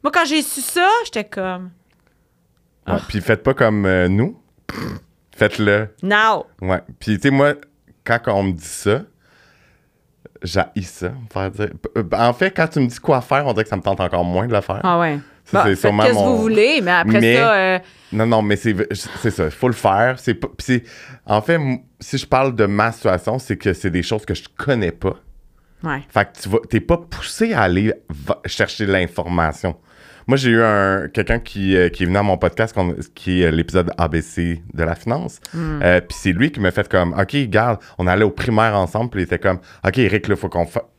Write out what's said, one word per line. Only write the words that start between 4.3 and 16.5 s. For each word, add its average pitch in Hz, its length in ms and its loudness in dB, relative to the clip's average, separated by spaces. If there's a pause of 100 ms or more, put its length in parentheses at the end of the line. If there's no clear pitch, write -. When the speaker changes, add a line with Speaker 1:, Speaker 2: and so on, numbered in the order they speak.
Speaker 2:
Faites-le. 104 520 2 (140)
Speaker 1:
Now. 208 440 0 (160)
Speaker 2:
Ouais. 92 180 -2 (180)
Puis, 107 180 -2
tu 92 60 -6
sais, 139 80 4
moi, 143 240 4 (500)
quand 120 140 0 (100)
on 98 160 0
me 95 80 0
dit 80 120 -10
ça, 117 380 -2 (1400)
j'haïs 92 420 -2
ça, 90 260 -8
me 123 220 -14
faire 95 180 -4
dire. 101 180 -6 (140)
P-, - 80 -8 (100)
euh, 104 120 -2
en 117 200 2
fait, 190 180 0
quand 165 180 0
tu 156 120 -2
me 123 60 4
dis 123 120 -6
quoi 135 220 2
faire, 139 260 0
on 123 60 0
dirait 107 120 0
que - 60 -8
ça 104 60 -2
me 92 60 -6
tente 98 180 -2
encore 90 240 0
moins 90 220 0
de 120 80 -2
le 101 60 2
faire. 95 220 -6
Speaker 1:
Ah 175 160 2
ouais. 160 200 0 (260)
Speaker 2:
Ça, - 140 0
Speaker 1:
Bon, 185 60 4
Speaker 2:
c'est 104 60 4
Speaker 1:
faites - 100 0
Speaker 2:
sûrement 104 220 4
Speaker 1:
qu'est-ce 165 120 6
que - 40 2
Speaker 2:
mon 98 180 4
Speaker 1:
vous 220 60 0
voulez, 220 400 4